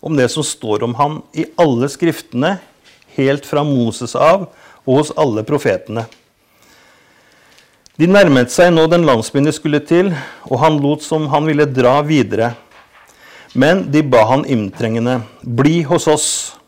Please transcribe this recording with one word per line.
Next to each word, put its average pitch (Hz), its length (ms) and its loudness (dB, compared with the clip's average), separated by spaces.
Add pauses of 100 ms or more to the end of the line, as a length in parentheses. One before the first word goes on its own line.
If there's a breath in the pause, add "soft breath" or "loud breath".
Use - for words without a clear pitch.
om 156 160 -4
det 127 160 2
som 151 120 -4
står 110 400 -6
om 113 120 -8
ham 147 240 -2 (160)
i 160 80 -4 (160)
alle 131 280 2
skriftene, 165 680 -4 (580 soft breath)
helt 139 300 -2
fra 147 200 -2
Moses 123 520 -2
av 170 320 2 (360 soft breath)
og 131 140 2
hos 151 180 -4
alle 113 280 -2
profetene. 117 580 -4 (1900 soft breath)
De 165 120 2
nærmet 160 440 4
seg 180 200 4
nå 160 160 2
den 175 160 2
landsbyen 139 420 0
de 151 60 -2
skulle 147 320 -2
til, 180 260 2 (380 loud breath)
og 127 120 -2
han 151 200 2
lot 147 240 -2
som 156 260 -4
han 151 140 0
ville 147 240 2
dra 127 360 2
videre. 117 460 0 (1040 loud breath)
Men 175 320 2
de 147 160 0
ba 123 240 4
han 135 240 0
inntrengende: 117 680 -2 (200)
«Bli 135 460 0
hos 165 240 0
oss. 151 160 0 (400)